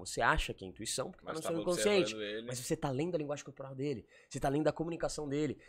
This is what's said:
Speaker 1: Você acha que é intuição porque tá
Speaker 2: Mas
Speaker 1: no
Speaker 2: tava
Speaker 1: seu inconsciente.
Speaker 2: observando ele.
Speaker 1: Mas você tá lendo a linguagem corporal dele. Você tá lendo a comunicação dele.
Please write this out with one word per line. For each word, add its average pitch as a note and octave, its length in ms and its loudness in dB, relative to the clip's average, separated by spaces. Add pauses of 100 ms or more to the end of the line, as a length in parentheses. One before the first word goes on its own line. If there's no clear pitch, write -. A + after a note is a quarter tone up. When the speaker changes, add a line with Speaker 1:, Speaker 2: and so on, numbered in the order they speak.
Speaker 1:
Você - 160 -2
acha B2 320 4
que - 100 -14
é F#2+ 60 -6
intuição B2+ 420 -4
porque - 140 -18
tá - 80 -4
Speaker 2:
Mas D#3+ 60 -4
Speaker 1:
no D#3+ 40 -6
Speaker 2:
tava E3+ 120 0
Speaker 1:
seu D#3+ 60 0
inconsciente. F3 540 4
Speaker 2:
observando G#2+ 220 -4
ele. A#2 100 -8
Speaker 1:
Mas B2+ 100 -4
você D#3 200 -2
tá D3 120 0
lendo D#3 260 0
a - 20 2
linguagem D3 260 -4
corporal C3+ 320 -12
dele. C3+ 320 -2 (220)
Você C3+ 100 -6
tá D3 80 2
lendo D3 220 4
a - 20 4
comunicação D#3 560 -2
dele. C#3+ 420 0